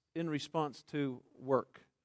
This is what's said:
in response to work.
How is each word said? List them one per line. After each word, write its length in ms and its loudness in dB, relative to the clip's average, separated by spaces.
in 140 -2
response 640 -2
to 320 -2
work. 440 2